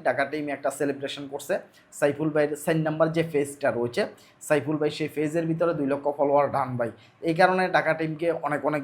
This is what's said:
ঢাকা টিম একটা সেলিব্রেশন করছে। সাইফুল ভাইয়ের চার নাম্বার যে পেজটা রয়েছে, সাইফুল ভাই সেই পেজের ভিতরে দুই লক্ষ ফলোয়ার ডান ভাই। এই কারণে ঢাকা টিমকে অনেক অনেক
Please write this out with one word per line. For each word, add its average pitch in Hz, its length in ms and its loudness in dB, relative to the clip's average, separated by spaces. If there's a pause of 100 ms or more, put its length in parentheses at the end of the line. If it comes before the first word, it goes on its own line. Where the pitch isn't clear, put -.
ঢাকা 139 200 2
টিম 147 240 -6
একটা 139 220 -4
সেলিব্রেশন 139 580 -4
করছে। 139 300 -4 (340)
সাইফুল 151 380 0
ভাইয়ের 147 340 2
চার 165 120 2
নাম্বার 156 360 2
যে 165 100 0 (100)
পেজটা 139 380 0
রয়েছে, 120 360 -2 (340)
সাইফুল 151 360 0
ভাই 151 140 0
সেই 151 240 -4
পেজের 156 320 0
ভিতরে 165 280 0
দুই 143 120 -2
লক্ষ 139 300 -2
ফলোয়ার 143 360 4
ডান 131 240 -2
ভাই। 117 140 -2 (300)
এই 165 140 0
কারণে 185 380 4
ঢাকা 156 220 4
টিমকে 160 340 -4 (140)
অনেক 147 240 -2
অনেক 151 180 0